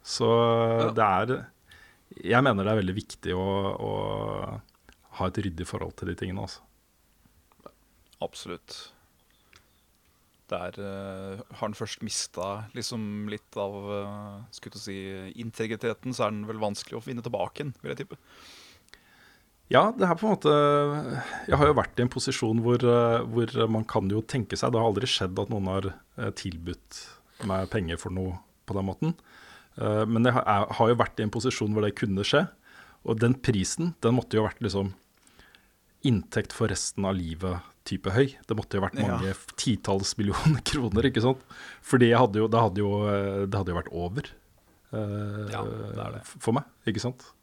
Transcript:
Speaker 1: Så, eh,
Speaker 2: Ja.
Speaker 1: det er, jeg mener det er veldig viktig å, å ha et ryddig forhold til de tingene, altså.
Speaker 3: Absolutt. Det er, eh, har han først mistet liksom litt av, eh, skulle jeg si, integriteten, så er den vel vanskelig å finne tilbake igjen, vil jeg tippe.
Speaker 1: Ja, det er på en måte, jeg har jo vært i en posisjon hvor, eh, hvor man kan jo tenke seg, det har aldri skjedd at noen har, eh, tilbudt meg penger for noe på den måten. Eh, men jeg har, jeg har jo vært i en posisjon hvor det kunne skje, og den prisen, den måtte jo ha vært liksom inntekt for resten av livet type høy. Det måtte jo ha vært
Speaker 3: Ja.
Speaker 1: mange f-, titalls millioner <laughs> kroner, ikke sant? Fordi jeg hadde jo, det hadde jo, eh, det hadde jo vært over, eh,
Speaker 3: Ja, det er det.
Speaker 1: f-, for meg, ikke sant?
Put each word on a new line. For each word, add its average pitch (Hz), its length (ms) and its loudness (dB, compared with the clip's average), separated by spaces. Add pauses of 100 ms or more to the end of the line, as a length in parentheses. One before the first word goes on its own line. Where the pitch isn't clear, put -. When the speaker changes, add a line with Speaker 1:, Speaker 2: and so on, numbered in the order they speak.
Speaker 1:
Så, - 200 -2
eh, 113 600 4
Speaker 2:
Ja. 113 40 2
Speaker 1:
det 110 140 2
er, 104 420 2 (760)
jeg 117 180 4
mener 104 220 2
det 107 80 2
er 110 100 2
veldig 92 140 -2
viktig - 380 -6
å, 98 440 -2
å 104 840 -4 (580)
ha 92 80 -2
et 90 80 -4
ryddig 87 320 -4
forhold - 300 -8
til 92 120 -8
de 90 60 -4
tingene, 95 260 -8
altså. - 200 -10 (1600)
Speaker 3:
Absolutt. - 680 -12 (1600)
Det - 100 -6
er, 90 220 -10
eh, 98 560 -10 (180)
har - 60 -16
han 107 160 -6
først - 260 -10
mistet 101 720 -8
liksom 107 540 -8
litt - 280 -12
av, 101 180 -4 (180)
eh, 101 480 -10 (100)
skulle - 240 -16
jeg 107 80 -14
si, 95 640 -10
integriteten, 113 720 -4
så 117 100 0
er 104 60 2
den 104 160 -6
vel 110 100 -8
vanskelig 107 400 -6
å 110 60 -10
finne 120 180 -8
tilbake 104 380 -6
igjen, 147 220 -6
vil - 120 -6
jeg - 140 -10
tippe. - 80 -14 (1500)
Speaker 1:
Ja, 175 220 8
det 190 160 2
er 170 80 4
på 196 80 -6
en 214 100 4
måte, 147 880 2 (240)
jeg 135 140 4
har 143 80 8
jo 147 80 6
vært - 240 0
i - 20 4
en 123 60 2
posisjon 120 560 0
hvor, 120 180 4
eh, 120 460 4
hvor 113 420 0
man 110 140 0
kan 98 240 0
jo 107 140 0
tenke - 340 -4
seg, 123 160 0
det 113 80 4
har 113 100 4
aldri 101 160 0
skjedd 92 320 -2
at 104 120 -2
noen 101 180 -2
har, 98 240 -2 (240)
eh, 110 140 -4
tilbudt - 720 -10 (420)
meg 95 260 -2
penger 85 300 -2
for 92 100 -8
noe 92 280 -4 (280)
på - 80 -6
den 98 120 -2
måten. 156 280 -2 (640)
Eh, 107 300 0
men 113 180 4
jeg 123 80 6
har, 127 120 2
jeg 104 320 2
har 113 120 6
jo 120 80 6
vært - 240 0
i - 20 0
en 107 80 0
posisjon 117 420 0
hvor 107 120 2
det 104 100 0
kunne 101 300 0
skje, 151 240 4 (560)
og 113 160 0
den 120 140 6
prisen, 127 680 0
den 120 160 4
måtte - 180 -2
jo 110 80 4
ha 104 60 0
vært - 160 -10
liksom 98 300 0 (1120)
inntekt 110 480 2
for 113 160 0
resten 98 360 -2
av 95 100 0
livet 87 460 -4 (240)
type 95 260 -4
høy. 135 260 2 (100)
Det 110 100 -2
måtte 101 200 -4
jo 98 40 2
ha 95 80 0
vært - 120 -6
Speaker 3:
Ja. 104 60 2 (120)
Speaker 1:
mange 95 120 -2
f-, - 260 -10
titalls 98 600 0
millioner 113 480 2
<laughs> - 60 -2
kroner, 117 340 0
ikke 127 180 4
sant? 131 180 2 (420)
Fordi 123 280 8
jeg 117 80 8
hadde 107 180 6
jo, 107 120 4
det 113 120 6
hadde 101 180 2
jo, 101 120 2 (180)
eh, 98 380 0
det 95 120 -4
hadde 90 140 -2
jo 87 100 0
vært - 100 -10
over, 87 300 -4 (680)
eh, 104 600 -6
Speaker 3:
Ja, - 120 -6
det 107 340 -8
er - 140 -6
det. 110 100 -12
Speaker 1:
f-, - 180 -20
for 113 120 2
meg, 139 120 2 (220)
ikke 104 140 0
sant? 127 320 -8 (100)